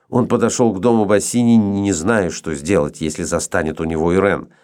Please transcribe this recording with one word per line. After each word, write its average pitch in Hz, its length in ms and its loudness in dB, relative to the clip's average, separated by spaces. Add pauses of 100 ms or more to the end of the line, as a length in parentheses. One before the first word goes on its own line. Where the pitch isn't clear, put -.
Он 120 180 0
подошёл 113 460 2
к 95 60 -6
дому 113 260 2
Бассини, 117 500 2
не 101 360 2
зная, 90 380 0
что 78 240 -8
сделать, 76 480 -2
если 78 220 -6
застанет 80 580 -4
у 82 40 -4
него 80 280 0
Ирен. 92 360 0 (140)